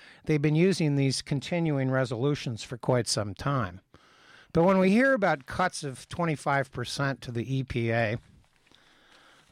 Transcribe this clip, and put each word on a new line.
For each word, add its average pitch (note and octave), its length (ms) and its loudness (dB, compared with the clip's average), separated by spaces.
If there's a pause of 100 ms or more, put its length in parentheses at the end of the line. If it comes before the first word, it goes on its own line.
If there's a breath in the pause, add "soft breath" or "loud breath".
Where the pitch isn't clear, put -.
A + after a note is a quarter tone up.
(240 loud breath)
they've D#3 160 0
been D3+ 160 2
using E3 400 2
these C3+ 240 2
continuing D3 680 -2
resolutions C3 720 -2
for - 160 -12
quite B2 280 0
some G#2 280 -4
time. A2 460 -4 (720 loud breath)
But E3 100 4
when F#3+ 140 4
we F#3+ 120 4
hear B3+ 220 4
about F3+ 320 2
cuts - 400 -4
of C3 240 -10
twenty-five C#3+ 640 -2
percent C#3 480 -4
to - 100 -12
the A#2+ 280 -4
E C3 40 -2
P A#2 300 -2
A, A2+ 240 0 (1400 soft breath)